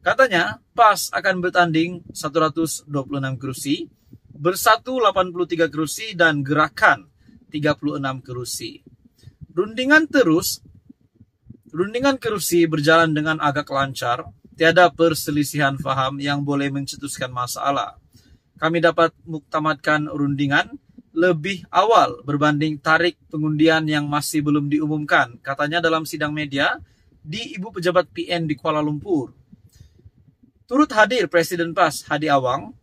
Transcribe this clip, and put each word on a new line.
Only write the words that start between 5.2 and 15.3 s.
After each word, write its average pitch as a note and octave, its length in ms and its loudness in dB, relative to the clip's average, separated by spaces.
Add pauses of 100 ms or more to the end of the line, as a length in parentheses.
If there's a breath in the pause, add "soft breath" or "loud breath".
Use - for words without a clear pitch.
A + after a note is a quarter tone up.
puluh F3 160 -4
tiga E3 240 0
kerusi, E3+ 480 -6
dan D#3+ 240 2
Gerakan D3 640 2 (480 soft breath)
tiga D3 240 -2
puluh D3 240 -6
enam C3+ 160 -6
kerusi. B2 640 -12 (720 soft breath)
Rundingan B3+ 580 2
terus, F#3+ 480 2 (1120)
rundingan A#3+ 480 0
kerusi F3 480 0
berjalan D#3+ 480 4
dengan D#3 240 -2
agak D3 320 -2
lancar, C3 560 -2 (320)
tiada E3 320 6
perselisihan D3 880 0